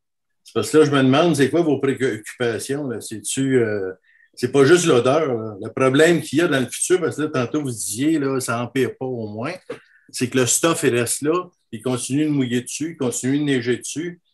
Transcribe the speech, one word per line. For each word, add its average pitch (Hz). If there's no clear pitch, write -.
c'est -
parce -
que 156
là, 151
je 139
me 139
demande, 139
c'est 135
quoi 165
vos 151
préoccupations, 123
là ? 110
C'est-tu, 131
euh, 104
c'est -
pas 139
juste 170
l'odeur, 135
là. 110
Le 107
problème 151
qu'il -
y -
a 170
dans 139
le 120
futur, -
parce 139
que 139
là, 151
tantôt, 151
vous 135
disiez, 127
là, 135
ça 120
empire 117
pas 131
au 120
moins, 117
c'est 123
que 131
le 127
stuff, 165
il 127
reste 120
là, 175
il 110
continue 127
de 151
mouiller 123
dessus, 156
il 160
continue 131
de 147
neiger 123
dessus, 175